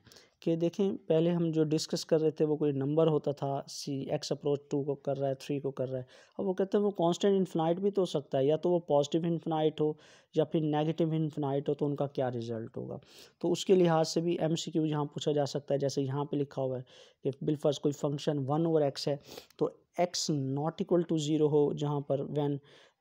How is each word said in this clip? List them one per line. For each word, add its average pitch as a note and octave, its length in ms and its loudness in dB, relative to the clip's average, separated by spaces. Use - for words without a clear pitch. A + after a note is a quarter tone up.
कि E3 140 0
देखें E3+ 400 0
पहले E3 340 2
हम E3+ 220 0
जो D#3 120 4
डिस्कस D#3+ 400 -2
कर D#3+ 160 2
रहे D#3 100 2
थे D#3 140 0
वो D3+ 120 2
कोई D3 160 2
नंबर D3 360 2
होता D3 240 0
था, C#3 360 -6
सी, C3+ 460 -8
x - 180 -6
अप्रोच C#3+ 280 -2
टू C#3+ 140 0
को C#3 100 -4
कर C#3 220 -4
रहा C#3 120 -2
है, C3+ 60 -2
थ्री C#3+ 260 -6
को C3+ 100 -4
कर C3 180 -4
रहा C3 120 -6
है। B2+ 60 -12
अब G3+ 40 -4
वो F#3+ 100 -2
कहते G3 240 0
हैं G#3 60 2
वो G#3 60 0
कांस्टेंट G3 460 2
इनफाइनाइट E3+ 420 0
भी G3 120 0
तो G3 120 0
हो F3 40 2
सकता C#3+ 320 -2
है, C3+ 80 4
या D#3 100 4
तो F3 140 0
वो F3 80 4
पॉजिटिव D#3+ 480 2
इनफाइनाइट D#3 540 0
हो D3+ 180 -2
या D#3 80 4
फिर D#3 180 -2
नेगेटिव D#3 520 0
इनफाइनाइट D3 540 -2
हो, D3 60 0
तो D3 120 -2
उनका C#3+ 200 -2
क्या C#3 220 -4
रिजल्ट A#2 480 -6
होगा? B2+ 240 -10
तो E3+ 80 -2
उसके F3 260 2
लिहाज E3 320 6
से E3+ 140 -2
भी E3+ 200 -2
एमसीक्यू D#3+ 440 0
यहाँ D3+ 200 0
पूछा D3 280 -4
जा D3 120 2
सकता C#3 300 -4
है, C3+ 40 0
जैसे C#3 240 0
यहाँ C#3 220 -2
पे D3+ 120 -4
लिखा C#3 260 -4
हुआ C3 140 -4
है B2+ 80 -10
कि C#3 100 -2
बिलफर्ज D3+ 360 0
कोई D3+ 140 0
फंक्शन D3 460 -2
वन D3 280 0
ओवर D3+ 240 2
x - 180 -6
है, C#3+ 120 -2
तो - 240 -4
x F3 300 -2
not C#3+ 520 -2
equal F3 220 2
to E3 140 0
zero D3+ 320 2
हो D3 240 4
जहाँ D3 260 -2
पर C#3 260 -2
when, C#3+ 320 -2